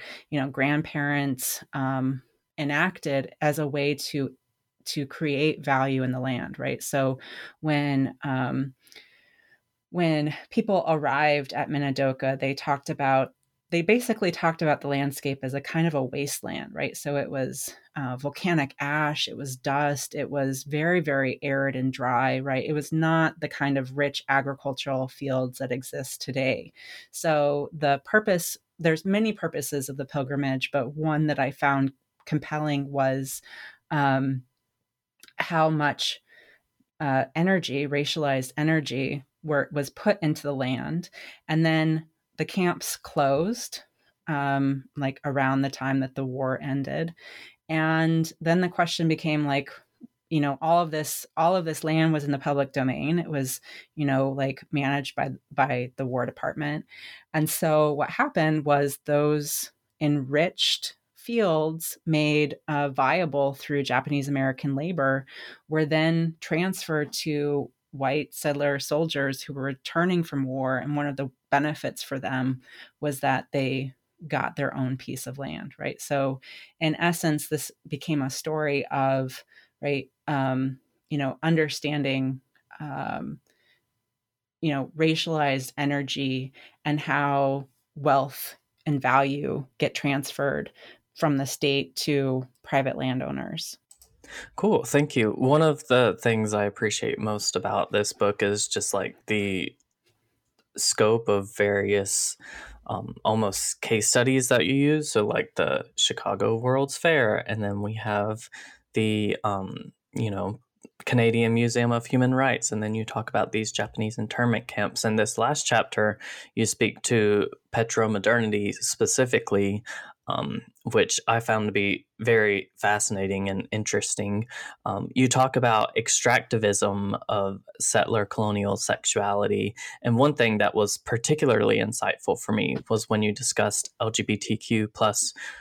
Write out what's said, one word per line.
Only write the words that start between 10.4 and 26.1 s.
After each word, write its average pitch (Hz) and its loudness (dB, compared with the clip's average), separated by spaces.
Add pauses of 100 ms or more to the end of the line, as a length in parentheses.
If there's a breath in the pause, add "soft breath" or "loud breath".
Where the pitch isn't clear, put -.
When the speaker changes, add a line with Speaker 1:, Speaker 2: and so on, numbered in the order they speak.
Speaker 1:
people 214 2
arrived 147 2
at 143 -4
Minidoka, 135 0
they 139 0
talked 139 -4
about, 135 2 (360)
they 170 0
basically 220 2
talked 165 0
about 151 2
the - -8
landscape 139 -2
as 131 -6
a 139 -2
kind 165 0
of 156 -2
a 135 0
wasteland, - -6
right? - -6
So 143 -4
it 139 -4
was, 131 -6 (220 loud breath)
uh, 127 -6
volcanic 143 -2
ash, 147 0
it - -8
was 135 -8
dust, 143 -2
it 143 -6
was 135 -2
very, 156 0
very 135 0
arid 139 0
and 131 0
dry, 127 2
right? 131 -2
It - -2
was 151 -2
not 160 2
the 147 -4
kind 139 0
of 131 -4
rich 143 0
agricultural 135 -2
fields 131 -2
that 127 -4
exist 131 -8